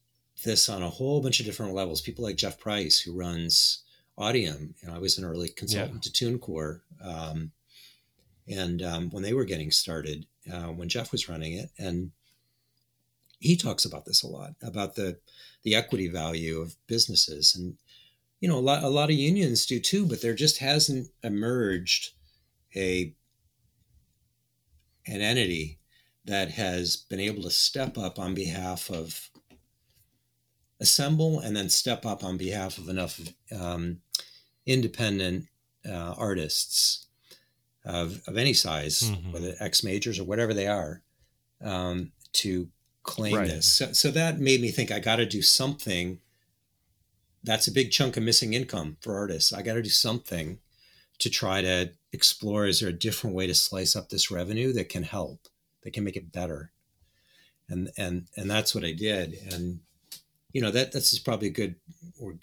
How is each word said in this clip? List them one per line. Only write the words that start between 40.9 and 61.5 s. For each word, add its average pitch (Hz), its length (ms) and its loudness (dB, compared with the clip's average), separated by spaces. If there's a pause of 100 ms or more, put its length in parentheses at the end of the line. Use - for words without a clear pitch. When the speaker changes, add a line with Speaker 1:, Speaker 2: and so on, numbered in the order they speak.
Speaker 1:
um, 90 500 -4 (220)
to 90 360 0 (340)
claim 107 320 0
Speaker 2:
Right. 101 120 2
Speaker 1:
this. 80 240 4
So, - 220 2
so - 180 4
that 165 280 2
made 135 220 6
me 117 100 2
think, 120 200 0
"I 107 80 -2
gotta 113 260 4
do 101 160 -2
something." 92 760 2 (1200)
That's 110 240 2
a 175 40 -2
big 135 200 4
chunk 131 260 4
of 113 60 0
missing 113 300 4
income 98 480 -2
for 104 160 -4
artists. 95 340 2
"I 101 120 -6
gotta 113 180 0
do 107 80 -4
something 95 720 0 (580)
to - 120 0
try 95 320 2
to 90 300 2 (200)
explore, 104 560 2
is 95 120 4
there 104 100 0
a 87 40 -2
different 104 420 -2
way 92 120 0
to 87 80 0
slice - 400 2
up 101 140 -6
this - 220 0
revenue 107 420 0
that 101 160 0
can 92 140 -4
help, 95 440 -6 (340)
that - 120 -12
can 104 100 -2
make 98 120 -4
it 85 160 -8
better?" 85 400 -6 (960)
And, 92 280 -4
and, 90 380 -4
and 98 140 -4
that's 107 260 2
what 101 80 -2
I 85 80 0
did. 92 420 -2 (180)
And, 87 280 -4 (760)
you 131 80 0
know, 107 100 2
that, 127 200 2
that's - 280 2
probably 110 280 0
a 90 40 0